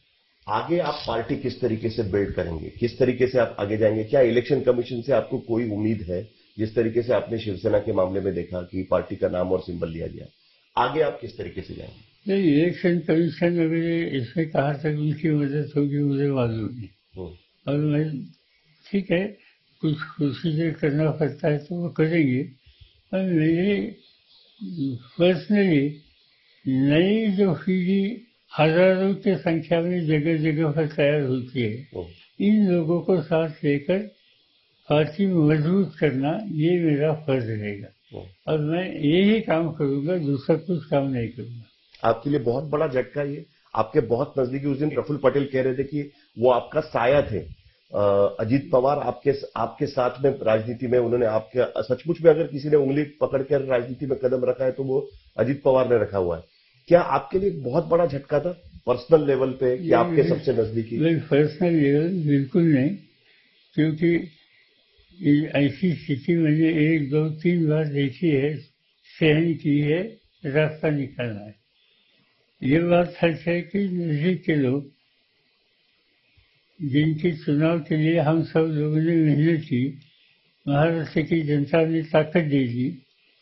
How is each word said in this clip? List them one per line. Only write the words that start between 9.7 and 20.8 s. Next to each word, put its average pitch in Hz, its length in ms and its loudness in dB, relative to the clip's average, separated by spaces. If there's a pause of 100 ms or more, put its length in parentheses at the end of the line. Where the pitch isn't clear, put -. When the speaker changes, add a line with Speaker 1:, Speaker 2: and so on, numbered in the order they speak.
Speaker 1:
लिया 82 180 -10
गया, 82 200 -14 (560)
आगे 135 180 -2
आप - 200 -2
किस - 180 -14
तरीके 95 220 -12
से - 140 -12
जाएंगे? - 400 -20 (140)
Speaker 2:
नहीं, 196 240 2
इलेक्शन 175 460 2
कमीशन 170 640 0
अगर 165 560 -2
इसमें 156 340 -4
कहाँ 143 280 -2
तक - 80 -6
उनकी 151 440 -2
मदद 147 460 -2
होगी, 143 220 0
मुझे 143 300 0
मालूम 117 460 -2
नहीं। 107 140 -12 (280)
Speaker 1:
हम्म। 92 120 -10 (440)
Speaker 2:
और 143 60 0
मैं, 151 460 -2 (680)
ठीक 196 200 -2
है, 190 260 -2 (440)
कुछ 151 180 0
procedure 156 720 -4
करना 151 400 0